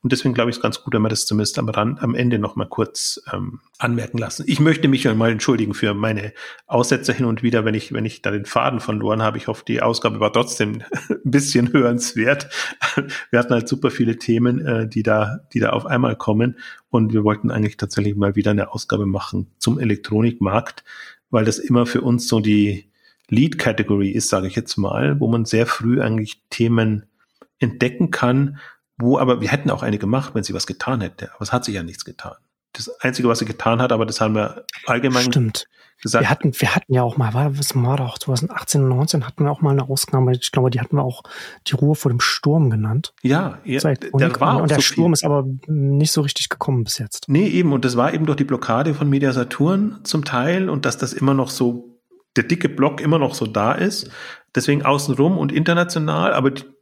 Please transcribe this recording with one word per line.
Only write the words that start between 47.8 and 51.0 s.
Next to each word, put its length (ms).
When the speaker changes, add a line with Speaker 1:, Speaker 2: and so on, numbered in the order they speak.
Speaker 1:
das 100
war 160
eben 140
durch 100
die 80
Blockade 480
von 160
Media 240
Saturn 720
zum 220
Teil 420
und 160
dass 140
das 160